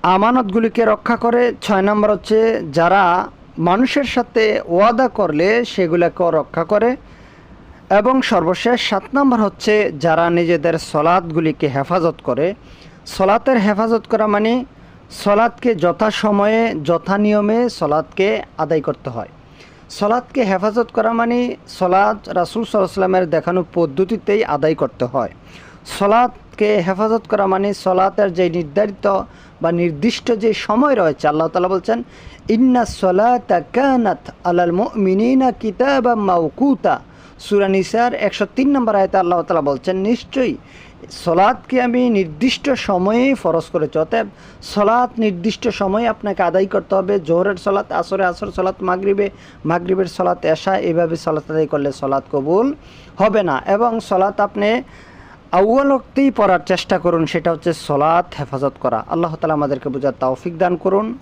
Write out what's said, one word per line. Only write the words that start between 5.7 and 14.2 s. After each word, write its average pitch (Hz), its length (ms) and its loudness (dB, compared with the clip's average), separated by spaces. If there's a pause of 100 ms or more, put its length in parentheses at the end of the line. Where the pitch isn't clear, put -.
রক্ষা 160 340 -2
করে। 220 320 0 (920)
এবং 247 320 4
সর্বশেষ 190 580 0
সাত 196 220 -2 (120)
নম্বর 269 260 2
হচ্ছে 208 600 0
যারা 170 300 2
নিজেদের 165 480 0
সলাৎগুলিকে 160 880 0
হেফাজত 160 460 -2 (100)
করে। 165 300 -2 (520)
সলাতের 226 520 2
হেফাজত 214 520 0
করা 214 160 0